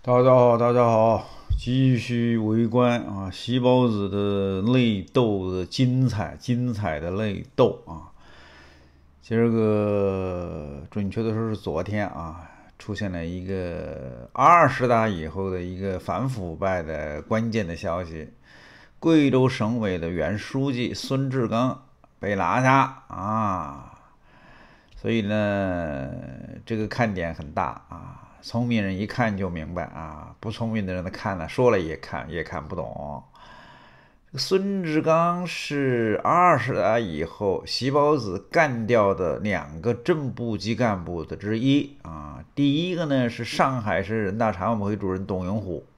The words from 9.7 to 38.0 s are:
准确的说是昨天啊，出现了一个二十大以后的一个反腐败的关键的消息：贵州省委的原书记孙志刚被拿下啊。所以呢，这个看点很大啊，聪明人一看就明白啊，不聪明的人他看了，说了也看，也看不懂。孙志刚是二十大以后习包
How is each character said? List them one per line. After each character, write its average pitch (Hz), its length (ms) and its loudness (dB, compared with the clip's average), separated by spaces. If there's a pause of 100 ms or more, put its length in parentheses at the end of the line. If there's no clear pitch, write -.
准 101 220 -4
确 110 100 -4
的 113 120 0
说 110 160 -2
是 110 80 -4
昨 87 260 -4
天 101 260 -4
啊， 82 400 -12 (300)
出 - 160 -8
现 98 160 -4
了 85 160 -6
一 90 180 -8
个 80 880 -8
二 160 360 8
十 131 180 0
大 117 220 4
以 82 180 -4
后 95 240 -4
的 92 100 -4
一 90 180 -8
个 95 200 -4
反 98 300 -4
腐 95 260 -6
败 92 260 -2
的 76 420 -6
关 113 280 -2
键 107 160 0
的 85 80 -6
消 87 300 -4
息： 80 260 -12 (720)
贵 160 280 6
州 131 200 4
省 120 320 -2
委 95 180 -2
的 82 100 -4
原 85 300 -2
书 135 320 -2
记 120 240 -2
孙 135 340 -2
志 127 200 0
刚 117 340 0 (380)
被 101 160 -2
拿 95 260 2
下 131 460 4
啊。 92 840 -4 (1000)
所 - 160 -4
以 113 120 2
呢， 95 840 -2 (560)
这 113 120 -4
个 107 100 -2
看 110 260 0
点 85 200 -4
很 76 200 -12
大 78 360 -4
啊， - 540 -16
聪 120 240 -2
明 117 160 0
人 95 160 -2
一 104 80 -4
看 110 300 -2
就 95 120 -2
明 82 240 -8
白 87 120 -4
啊， 78 560 -14
不 110 100 -8
聪 113 220 -4
明 110 120 -2
的 92 80 -4
人 90 120 -4
他 92 60 -6
看 98 280 -6
了， 80 100 -6
说 123 220 4
了 107 80 4
也 80 200 -4
看， 65 300 -10
也 80 140 -6
看 76 240 -8
不 85 80 -10
懂。 71 480 -10 (1120)
孙 196 480 0
志 156 180 0
刚 170 460 2
是 127 800 0
二 170 340 6
十 117 160 -2
大 101 240 4
以 82 240 -2
后 95 420 -2
习 - 280 -2
包 147 240 4